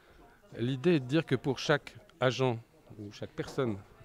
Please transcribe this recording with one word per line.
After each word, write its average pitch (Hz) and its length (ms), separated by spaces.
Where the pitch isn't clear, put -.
L'idée 131 380
est 147 40
de 127 60
dire 147 200
que - 100
pour 127 240
chaque - 360
agent 127 380
ou 104 140
chaque - 220
personne 123 440